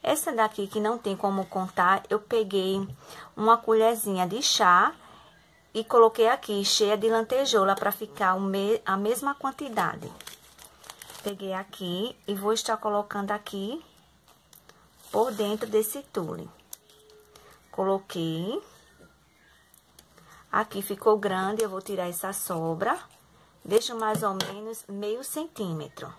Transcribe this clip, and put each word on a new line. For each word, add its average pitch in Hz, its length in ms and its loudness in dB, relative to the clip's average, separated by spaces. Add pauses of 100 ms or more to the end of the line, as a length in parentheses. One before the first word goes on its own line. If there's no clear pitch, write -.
Essa 302 300 0
daqui 214 340 0
que 208 140 -4
não 220 160 0
tem 202 180 -4
como 196 300 -2
contar, 185 640 2
eu 208 100 2
peguei 196 680 0 (520)
uma 220 200 6
colherzinha 220 680 2
de 214 140 -4
chá 202 520 6 (800)
e 220 100 -4
coloquei 226 440 6
aqui 208 380 0
cheia 208 320 4
de 220 120 2
lantejoula 220 680 2
pra 202 160 0
ficar 196 420 -2
o 190 80 0
me-, 196 440 0
a 190 120 0
mesma 247 360 0
quantidade. 208 800 -4 (1120)
Peguei 196 300 -8
aqui 190 640 -8 (100)
e 202 80 -4
vou 196 160 -2
estar 220 260 -2
colocando 208 540 -4
aqui 208 500 -6 (1300)
por 226 200 0
dentro 214 380 -4
desse 214 320 0
tule. 165 480 -8 (1200)
Coloquei. 190 920 -4 (1900)
Aqui 202 300 -2
ficou 214 360 2
grande, 202 460 -2
eu 208 60 -2
vou 190 120 -8
tirar 185 280 -6
essa 190 240 -6
sobra. 170 680 -2 (640)
Deixo 226 320 0
mais 214 260 -2
ou 202 120 0
menos 196 560 -8
meio 208 340 -6
centímetro. 170 960 -8